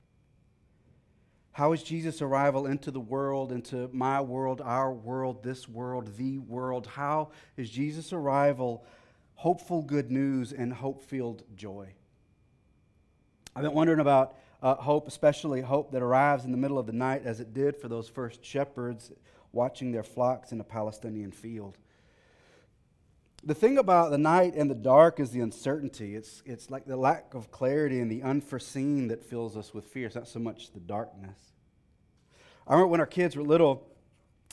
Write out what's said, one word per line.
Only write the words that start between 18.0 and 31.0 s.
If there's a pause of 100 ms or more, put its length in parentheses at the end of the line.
first
shepherds (400)
watching
their
flocks
in
a
Palestinian
field. (1700)
The
thing
about
the
night
and
the
dark
is
the
uncertainty.
It's,
it's
like
the
lack
of
clarity
and
the
unforeseen
that
fills
us
with
fear.
It's
not
so
much
the
darkness. (1300)